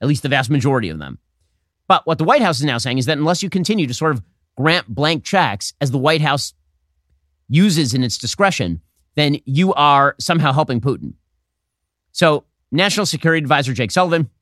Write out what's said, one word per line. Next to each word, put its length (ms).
at 60
least 160
the 60
vast 220
majority 380
of 120
them. 180
But 180
what 120
the 60
White 180
House 180
is 40
now 140
saying 200
is 80
that 120
unless 240
you 80
continue 380
to 60
sort 180
of 100
grant 320
blank 360
checks, 560
as 100
the 80
White 220
House 340
uses 460
in 100
its 140
discretion, 640
then 300
you 260
are 480
somehow 320
helping 280
Putin. 340
So 320
National 360
Security 360
Advisor 300
Jake 180
Sullivan 380